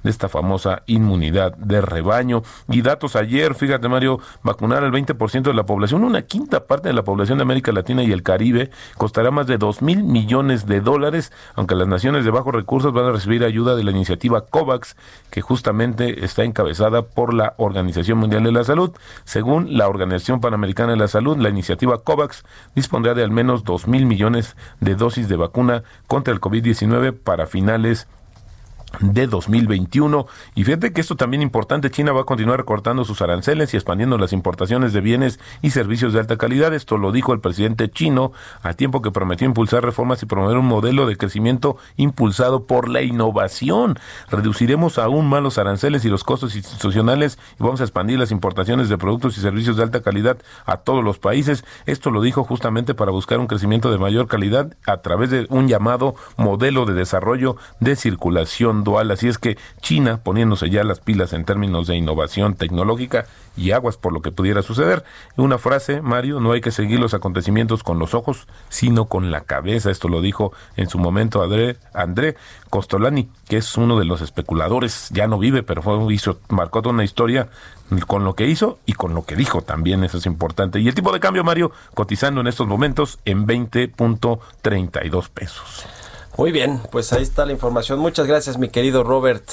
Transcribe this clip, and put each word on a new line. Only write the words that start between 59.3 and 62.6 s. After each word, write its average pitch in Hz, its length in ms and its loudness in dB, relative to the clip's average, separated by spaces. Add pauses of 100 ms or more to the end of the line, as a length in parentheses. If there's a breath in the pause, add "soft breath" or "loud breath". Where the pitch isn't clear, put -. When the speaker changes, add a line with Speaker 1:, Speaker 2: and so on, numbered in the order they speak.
Speaker 1:
que 110 200 -2 (240 loud breath)
China 131 420 2
poniéndose 101 460 2
ya 104 140 2
las 104 160 -2
pilas 95 340 0
en 82 120 -4
términos 87 420 0
de 87 80 0
innovación 82 600 0
tecnológica 113 680 -2 (300 soft breath)